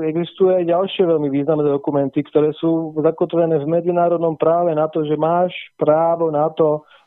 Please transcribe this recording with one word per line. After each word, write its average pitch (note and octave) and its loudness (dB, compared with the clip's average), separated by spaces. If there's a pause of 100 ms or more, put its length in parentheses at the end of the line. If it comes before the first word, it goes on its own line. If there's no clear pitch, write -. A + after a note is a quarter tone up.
existuje F3 0
aj F3+ 0
ďalšie F3+ 0
veľmi D#3+ 2
významné C#3+ 0
dokumenty, C#3+ 0
ktoré D3+ 0
sú E3 -2
zakotvené E3 0
v C#3+ -4
medzinárodnom E3+ 0
práve E3 2
na D#3 0
to, D#3 -4
že D3+ -4
máš E3+ 0 (240)
právo E3 2
na D3 0
to, D#3+ 0 (260)